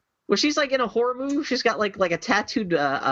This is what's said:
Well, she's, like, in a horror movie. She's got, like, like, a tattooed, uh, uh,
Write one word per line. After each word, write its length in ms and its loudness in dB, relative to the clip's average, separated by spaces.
Well, 100 2
she's, 200 2
like, 140 0
in 100 2
a 60 0
horror 260 0
movie. 300 -2
She's 200 -2
got, 140 2
like, 200 -2
like, 140 2
a 60 -2
tattooed, 560 -2
uh, 40 2
uh, 340 0